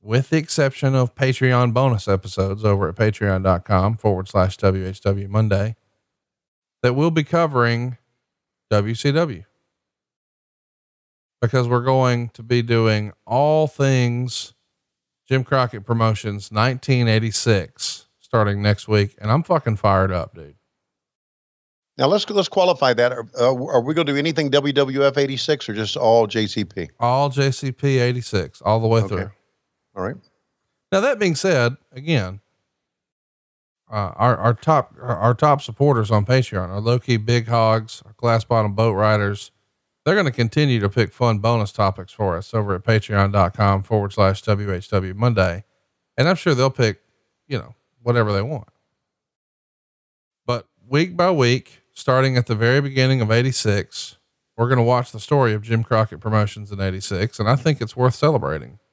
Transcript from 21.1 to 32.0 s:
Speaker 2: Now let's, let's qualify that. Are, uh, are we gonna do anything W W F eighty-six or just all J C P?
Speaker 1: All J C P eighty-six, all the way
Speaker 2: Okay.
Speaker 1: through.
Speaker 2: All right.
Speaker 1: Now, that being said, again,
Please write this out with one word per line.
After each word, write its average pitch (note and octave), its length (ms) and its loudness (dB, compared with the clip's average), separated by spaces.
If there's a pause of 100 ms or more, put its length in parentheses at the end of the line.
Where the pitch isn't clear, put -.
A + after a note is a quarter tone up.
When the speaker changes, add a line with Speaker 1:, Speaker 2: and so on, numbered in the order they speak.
Speaker 2:
Now C3+ 100 0
let's, G3+ 220 0
let's G3+ 180 -2
qualify F3 460 2
that. A#2+ 180 2
Are, A#2+ 160 -10 (120)
uh, B2 140 4
are B2+ 280 0
we C3+ 120 -4
gonna D#3 180 -2
do F3 60 -2
anything D3+ 340 -2
W C#3+ 220 2
W C#3 320 0
F C#3 120 2
eighty-six C#3 500 -2
or A2+ 60 -8
just G#2 240 -6
all A2+ 300 4
J G#2+ 200 -2
C G#2+ 160 -4
P? F2+ 340 -10
Speaker 1:
All C3 320 0
J C3+ 220 -2
C C3 220 -6
P C3+ 260 0
eighty-six, A#2+ 640 -4
all G#2+ 180 2
the A2+ 80 0
way A2+ 140 4
Speaker 2:
Okay. G#2+ 80 -2
Speaker 1:
through. G2+ 220 -6 (640)
Speaker 2:
All G2 80 -8
right. A#2+ 120 -6 (760)
Speaker 1:
Now, F#3+ 100 0
that B3 180 -2
being F3+ 160 0
said, C#3 400 0 (160)
again, B2+ 480 -4 (1500)